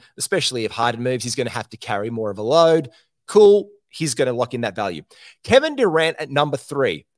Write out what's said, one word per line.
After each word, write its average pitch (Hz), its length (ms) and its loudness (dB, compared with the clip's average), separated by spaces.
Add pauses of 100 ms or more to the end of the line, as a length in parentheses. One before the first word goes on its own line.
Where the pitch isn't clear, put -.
(180)
especially 127 480 -4
if 98 60 -4
Harden 117 320 -4
moves. 127 200 -4
He's 120 120 -6
gonna 120 140 -4
have 113 200 -10
to - 80 -20
carry 107 320 -6
more 110 200 -6
of 98 80 -8
a 107 60 -8
load. 160 460 4 (380)
Cool. 202 420 6 (200)
He's 151 260 -6
gonna 127 180 0
lock 117 200 -2
in 117 80 -6
that 104 140 -4
value. 92 280 -6 (400)
Kevin 285 320 2
Durant 160 440 0
at 147 100 -10
number 143 280 -2
three. 117 480 -4 (120)